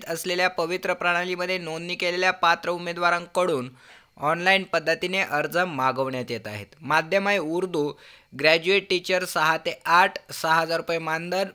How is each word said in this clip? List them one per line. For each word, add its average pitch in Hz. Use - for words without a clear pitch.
असलेल्या 180
पवित्र 180
प्रणालीमध्ये 180
नोंदणी 170
केलेल्या 180
पात्र 170
उमेदवारांकडून 175
ऑनलाइन 175
पद्धतीने 165
अर्ज 151
मागवण्यात 131
येत 113
आहेत. 104
माध्यम 165
आहे 202
उर्दू. 165
ग्रॅज्युएट 170
टीचर 185
सहा 160
ते -
आठ, 180
सहा 165
हजार 165
रुपये 165
मानधन. 170